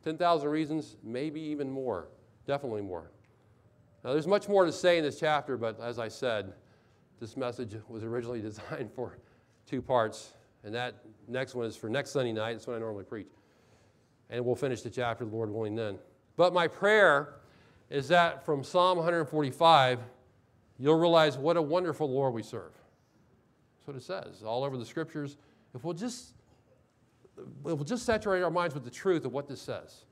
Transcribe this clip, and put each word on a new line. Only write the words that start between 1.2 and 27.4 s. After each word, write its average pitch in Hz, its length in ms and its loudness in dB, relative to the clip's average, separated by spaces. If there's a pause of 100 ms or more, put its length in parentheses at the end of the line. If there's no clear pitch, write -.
even 147 300 -6
more, 123 380 -4 (380)
definitely 139 340 -2
more. 87 320 -8 (880)
Now, 123 100 -4
there's 151 140 0
much 202 220 2
more 196 160 6
to 160 80 2
say 175 260 4
in 156 60 0
this 139 160 -4
chapter, 143 360 0
but 110 220 -4
as 117 220 -8
I 113 80 -4
said, 107 460 -4 (680)
this 113 160 -12
message 120 400 -6 (120)
was 113 140 -12
originally 117 380 -6
<laughs> - 20 -8
designed 110 500 -10
for - 260 -10 (480)
two 127 160 -4
parts, 113 500 0 (320)
and 104 100 -10
that 120 200 -6 (340)
next 127 260 -4
one 120 120 -2
is 107 100 -6
for 113 120 -8
next 139 220 -2
Sunday 123 220 0
night. 110 220 -2
That's 110 120 -12
when 120 100 -6
I 113 40 -6
normally 104 240 -8
preach. 107 240 -12 (1000)
And 120 140 -4
we'll 120 120 2
finish 127 260 -4
the 117 80 -8
chapter, 120 340 -4
the 107 100 -8
Lord 113 160 -4
willing, 107 260 -4
then. 104 220 -4 (380)
But 175 160 6
my 175 140 4
prayer 180 680 6 (560)
is 139 180 -4
that 170 360 4
from 143 200 0
Psalm 180 320 4
one 165 80 0
hundred 170 220 2
forty-five, 139 760 6 (760)
you'll 151 200 6
realize 160 400 6
what 160 180 2
a 170 60 2
wonderful 156 480 0
Lord 131 240 0
we 113 80 -6
serve. 92 300 -12
That's - 1120 -20
what 143 100 -12
it 123 60 -12
says - 400 -12
all 117 220 -2
over 135 120 -4
the 117 80 -6
Scriptures. 151 520 -8 (360)
If 131 120 -14
we'll 170 100 -4
just, 226 380 -10 (1040)
if - 80 -16 (160)